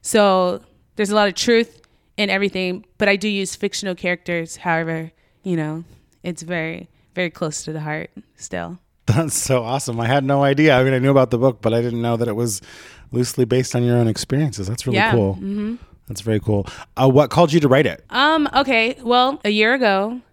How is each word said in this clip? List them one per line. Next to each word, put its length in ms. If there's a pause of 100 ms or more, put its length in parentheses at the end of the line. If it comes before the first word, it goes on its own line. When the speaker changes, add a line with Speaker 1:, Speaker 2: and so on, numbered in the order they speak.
Speaker 1:
So 580 (360)
there's 140
a 40
lot 140
of 60
truth 480 (340)
in 140
everything, 540 (140)
but 100
I 80
do 120
use 260
fictional 400
characters. 640
However, 560 (320)
you 120
know, 280 (400)
it's 180
very, 460 (260)
very 160
close 340
to 80
the 80
heart 300 (240)
still. 440 (280)
Speaker 2:
That's 300
so 260
awesome. 380
I 80
had 160
no 180
idea. 340
I 60
mean, 120
I 40
knew 140
about 180
the 80
book, 240
but 100
I 80
didn't 220
know 140
that 100
it 80
was 260 (520)
loosely 320
based 320
on 80
your 120
own 120
experiences. 580
That's 200
really 120
Speaker 1:
Yeah. 140
Speaker 2:
cool. 220
Speaker 1:
Mm-hmm. 420 (320)
Speaker 2:
That's 140
very 180
cool. 260 (300)
Uh, 120
what 220
called 220
you 80
to 80
write 180
it? 240
Speaker 1:
Um, 440
okay. 480
Well, 420
a 60
year 240
ago 460 (120)